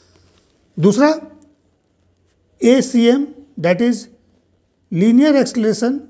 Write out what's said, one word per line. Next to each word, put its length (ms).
दूसरा 380
एसीएम 640
that 280
is 180
linear 500
acceleration, 680